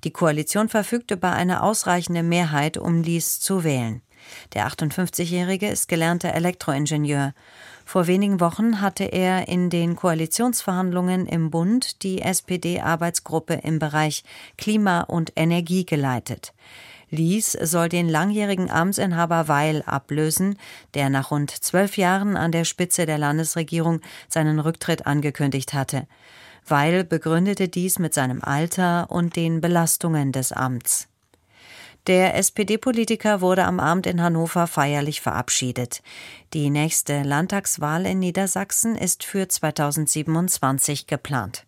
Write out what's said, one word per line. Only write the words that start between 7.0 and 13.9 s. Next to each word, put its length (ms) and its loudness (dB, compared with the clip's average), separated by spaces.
Vor 220 0
wenigen 320 2
Wochen 400 2
hatte 240 -2
er 460 0
in 200 2
den 280 0
Koalitionsverhandlungen 1300 0
im 260 0
Bund 520 0
die 180 -2
S-P-D-Arbeitsgruppe 1300 -2
im 240 -2
Bereich 440 0